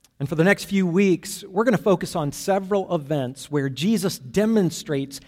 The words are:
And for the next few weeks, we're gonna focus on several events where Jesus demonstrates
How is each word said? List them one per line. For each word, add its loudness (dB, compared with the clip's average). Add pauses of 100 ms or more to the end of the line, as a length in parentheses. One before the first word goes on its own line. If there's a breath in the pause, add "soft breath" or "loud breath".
(220)
And -2
for -4
the 4
next 2
few 0
weeks, 2
we're -2
gonna 4
focus 0
on -2
several -2
events -4
where 0
Jesus 0
demonstrates 0